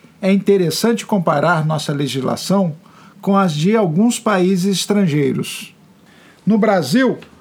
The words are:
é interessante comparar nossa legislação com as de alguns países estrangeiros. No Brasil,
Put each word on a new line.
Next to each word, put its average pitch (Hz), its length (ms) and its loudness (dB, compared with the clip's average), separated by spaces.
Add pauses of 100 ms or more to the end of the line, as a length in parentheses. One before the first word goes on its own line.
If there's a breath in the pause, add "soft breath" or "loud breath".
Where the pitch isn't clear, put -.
(200 loud breath)
é 190 100 0
interessante 196 760 0
comparar 160 580 0
nossa 156 260 -4
legislação 143 840 -2 (440 loud breath)
com 196 160 -2
as 190 200 2
de 165 200 0
alguns 214 460 0
países 190 600 0
estrangeiros. 151 920 -2 (680 soft breath)
No 220 140 2
Brasil, 202 580 2 (240 loud breath)